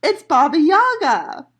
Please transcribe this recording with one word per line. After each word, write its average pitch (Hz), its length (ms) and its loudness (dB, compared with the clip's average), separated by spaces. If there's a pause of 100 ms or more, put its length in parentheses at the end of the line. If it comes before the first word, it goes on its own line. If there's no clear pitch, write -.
It's 415 200 -2
Baba 285 360 0
Yaga! 349 880 0 (120)